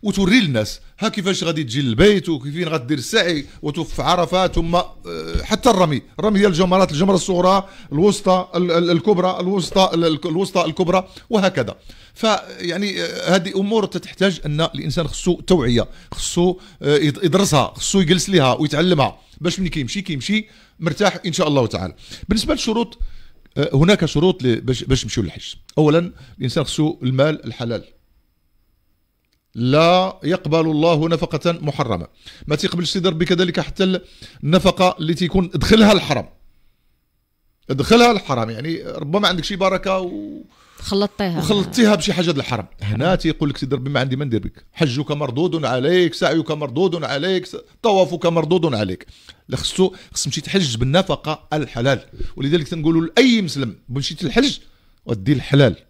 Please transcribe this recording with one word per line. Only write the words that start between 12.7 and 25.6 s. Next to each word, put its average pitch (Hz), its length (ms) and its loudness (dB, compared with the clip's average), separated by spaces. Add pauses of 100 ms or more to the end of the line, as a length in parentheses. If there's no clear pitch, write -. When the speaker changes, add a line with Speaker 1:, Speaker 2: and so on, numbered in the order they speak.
Speaker 1:
آه، 175 320 -2
هذه 190 240 -2
امور 202 260 0
تتحتاج 180 600 -2
ان 151 160 -2
الانسان 160 460 -4
خصو - 340 -2
توعيه، 120 460 2 (240)
خصو، 175 460 0 (240)
آه، 147 160 2
يد-، 147 260 0
يدرسها، 151 520 2
خصو - 240 0
يجلس 180 300 2
ليها 139 240 4
ويتعلمها، 147 640 0 (240)
باش 175 180 -2
ملي 180 100 -2
كيمشي، 156 320 -6
كيمشي 196 460 -4 (320)
مرتاح 175 460 0
ان 165 80 -4
شاء 165 140 0
الله 139 200 2
تعالى. 92 260 -6 (360)
بالنسبه 220 240 0
للشروط، 233 460 -4 (580)
آه، 143 160 -2
هناك 165 320 4
شروط 170 380 0
ل-، 117 180 2
باش، 117 220 -4
باش 127 200 0
نمشيو 110 200 -4
للحج. - 300 -10 (240)